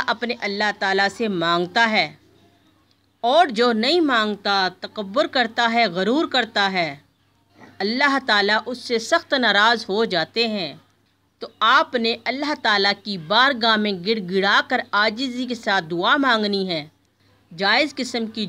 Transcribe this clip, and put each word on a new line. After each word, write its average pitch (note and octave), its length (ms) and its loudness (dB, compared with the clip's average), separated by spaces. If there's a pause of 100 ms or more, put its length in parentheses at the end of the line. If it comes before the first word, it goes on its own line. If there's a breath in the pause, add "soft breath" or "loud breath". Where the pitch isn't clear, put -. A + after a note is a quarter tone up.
अपने A#3 340 -4
अल्लाह G#3 300 -2
ताला G3 360 0
से A3 180 -6
मांगता F3 600 0
है। G3+ 200 0 (1160)
और D4 280 4
जो A#3+ 220 2
नहीं B3+ 300 2
मांगता, G#3+ 540 0 (240)
तकब्बुर G#3 480 -4
करता A#3+ 380 0
है, A#3 240 2
गरूर A3 360 0
करता A3 420 0
है, F3+ 200 -2 (920)
अल्लाह C4+ 400 2
ताला G#3+ 360 2 (100)
उससे B3 340 -4
सख्त D#4+ 340 -2
नाराज़ A3 500 2
हो G#3+ 220 0
जाते F3+ 400 -2
हैं। E3+ 320 -6 (640)
तो - 100 -14 (120)
आपने A#3+ 500 2 (140)
अल्लाह C#4 340 -4
ताला G3+ 340 2
की G3+ 220 -10 (100)
बारगाह A3+ 500 2
में G#3 260 -2
गिड़गिड़ा G3 600 2
कर B3+ 200 -2 (120)
आजिज़ी A#3+ 500 -2
के B3 120 -6
साथ G3 260 -2
दुआ F3+ 360 0
मांगनी G#3+ 480 0
है। E3+ 120 -4 (720 soft breath)
जायज़ G#3+ 440 0
किस्म B3 340 -4
की A3 200 -6